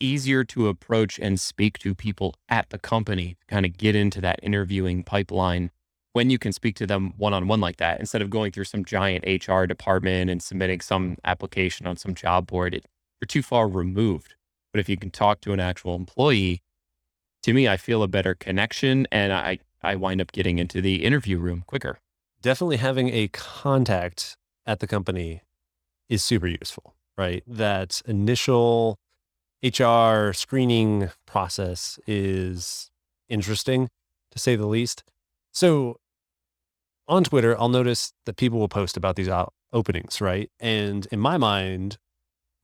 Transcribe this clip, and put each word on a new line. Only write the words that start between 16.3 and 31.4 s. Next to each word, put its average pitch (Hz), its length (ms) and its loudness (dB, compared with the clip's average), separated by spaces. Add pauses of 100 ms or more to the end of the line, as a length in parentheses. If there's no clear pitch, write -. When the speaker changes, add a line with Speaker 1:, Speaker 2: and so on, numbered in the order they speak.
Speaker 1:
to 117 120 4
me, 131 140 6
I 98 80 4
feel 110 260 0
a 98 60 2
better 92 260 0
connection 113 800 0
and 101 200 2
I, 92 280 -2 (220)
I 95 140 -2
wind 95 240 0
up 87 120 -6
getting 90 260 0
into 87 220 -2
the 95 240 0
interview 110 340 2
room 87 280 -4
quicker. - 340 -8 (420)
Speaker 2:
Definitely 139 340 0
having 127 340 0
a 110 180 0
contact 117 1080 -2 (300)
at 107 140 -2
the 107 60 -4
company 90 560 -4 (680)
is 107 140 0
super 92 260 0
useful, - 460 -10 (220)
right? 90 300 -4
That 104 600 -2
initial 117 920 2 (640)
H 127 180 0
R 113 520 6
screening 110 800 2 (160)
process 92 800 -4